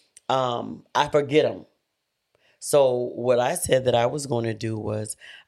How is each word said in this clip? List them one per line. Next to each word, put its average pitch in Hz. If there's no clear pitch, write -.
um, 123
I 147
forget 143
'em. 104
So 127
what 120
I 131
said 131
that 120
I 120
was 139
gonna 117
do 110
was 107